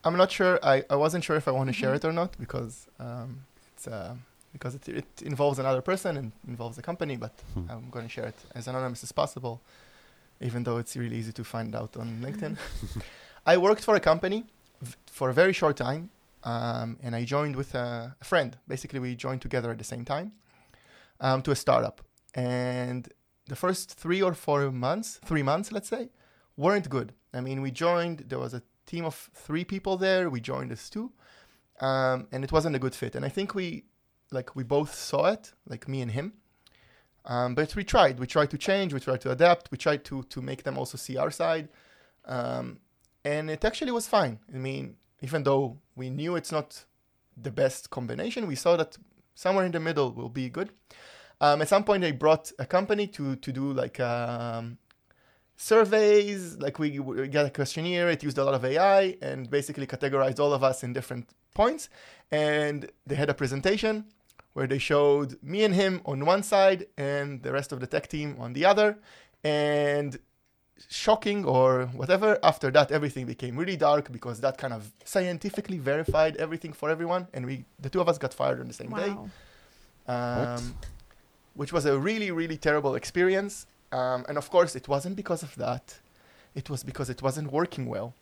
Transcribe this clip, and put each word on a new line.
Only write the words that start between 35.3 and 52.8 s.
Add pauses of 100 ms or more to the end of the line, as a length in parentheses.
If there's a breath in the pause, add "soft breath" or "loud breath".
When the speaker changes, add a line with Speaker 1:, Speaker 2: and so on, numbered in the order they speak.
Speaker 1:
like,
me
and
him. (880 soft breath)
Um,
but
we
tried.
We
tried
to
change.
We
tried
to
adapt.
We
tried
to,
to
make
them
also
see
our
side. (580 soft breath)
Um, (460)
and
it
actually
was
fine. (160)
I
mean, (260)
even
though (180)
we
knew
it's
not (520)
the
best
combination,
we
saw
that (380)
somewhere
in
the
middle
will
be
good. (720 loud breath)
Um,
at
some
point,
they
brought
a
company